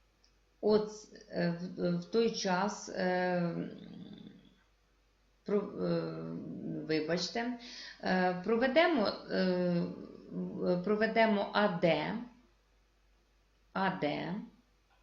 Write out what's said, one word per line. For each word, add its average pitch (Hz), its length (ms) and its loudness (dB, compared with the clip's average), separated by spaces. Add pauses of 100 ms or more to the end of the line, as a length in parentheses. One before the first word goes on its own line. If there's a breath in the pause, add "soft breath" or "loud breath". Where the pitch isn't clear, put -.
(600)
О 208 160 6
С, - 360 -2 (160)
е, 175 220 0
в, 175 460 -2
в 175 80 -4
той 226 260 2
час, 196 580 -2
е, 180 800 0 (1800)
про-, 190 400 -2
е, 165 260 0 (760)
вибачте, 175 720 -2 (440 loud breath)
е, 185 400 2
проведемо, 254 640 4 (240)
е, 180 520 2 (1000)
проведемо 214 680 4
А 208 140 4
Д, 170 500 2 (1600)
А 190 160 0
Д, 147 460 -2 (680)